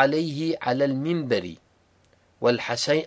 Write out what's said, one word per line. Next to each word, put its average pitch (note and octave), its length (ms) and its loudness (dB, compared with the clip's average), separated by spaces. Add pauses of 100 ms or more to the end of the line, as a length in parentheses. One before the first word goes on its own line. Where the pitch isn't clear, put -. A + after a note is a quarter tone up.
عَلَيْهِ D#3 580 0
عَلَى B2+ 320 0
الْمِنْبَرِ C3 680 -2 (880)
وَالْحَسَنُ، A#2+ 640 0